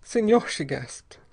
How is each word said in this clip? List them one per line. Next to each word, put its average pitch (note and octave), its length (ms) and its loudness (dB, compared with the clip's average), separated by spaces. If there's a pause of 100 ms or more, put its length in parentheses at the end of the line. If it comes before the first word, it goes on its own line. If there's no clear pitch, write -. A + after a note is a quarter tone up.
Señor, A#3 460 2
she - 160 -6
gasped C3 540 -10 (140)